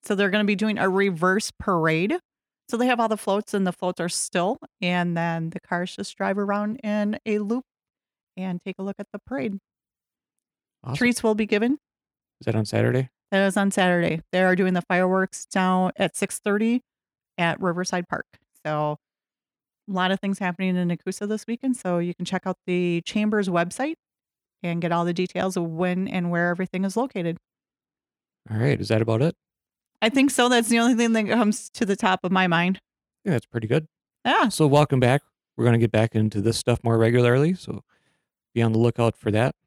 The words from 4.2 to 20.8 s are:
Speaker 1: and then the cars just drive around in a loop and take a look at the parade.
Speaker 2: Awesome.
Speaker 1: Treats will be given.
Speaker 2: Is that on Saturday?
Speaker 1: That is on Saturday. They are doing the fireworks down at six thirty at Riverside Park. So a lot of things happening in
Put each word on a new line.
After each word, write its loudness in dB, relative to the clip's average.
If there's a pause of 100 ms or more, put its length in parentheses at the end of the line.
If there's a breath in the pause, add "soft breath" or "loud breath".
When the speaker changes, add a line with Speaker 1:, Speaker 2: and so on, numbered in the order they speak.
Speaker 1:
and -2
then -4
the -10
cars -6
just -10
drive -2
around -2
in -4
a 0
loop -4 (720)
and -6
take -10
a -10
look -8
at -10
the -12
parade. -6 (1300)
Speaker 2:
Awesome. -8
Speaker 1:
Treats 0
will 2
be -2
given. 0 (640)
Speaker 2:
Is -8
that -2
on 0
Saturday? 0 (200)
Speaker 1:
That 2
is 0
on 2
Saturday. 0 (100)
They 2
are 4
doing 0
the 0
fireworks 0
down 0
at -2
six -4
thirty 0 (540)
at -2
Riverside -4
Park. -6 (380)
So -2 (880)
a -8
lot 0
of 0
things -4
happening -2
in 0